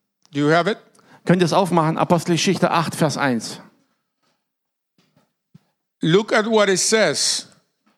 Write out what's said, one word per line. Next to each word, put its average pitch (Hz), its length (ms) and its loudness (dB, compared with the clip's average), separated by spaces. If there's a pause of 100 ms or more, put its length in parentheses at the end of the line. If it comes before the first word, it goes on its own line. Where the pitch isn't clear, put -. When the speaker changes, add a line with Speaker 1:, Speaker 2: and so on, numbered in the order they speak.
(340)
Speaker 1:
Do 143 60 -4
you 147 100 2
have 170 220 2
it? - 60 -8 (480)
Speaker 2:
Könnt 175 160 2
ihr 175 40 2
es 151 60 -2
aufmachen? 165 460 0
Apostelgeschichte 170 720 0
acht, 170 240 -4
Vers 151 220 -2
eins. 120 420 -4 (2500)
Speaker 1:
Look 185 320 0
at 220 140 2
what 214 240 2
it 185 100 0
says. - 680 -2 (500)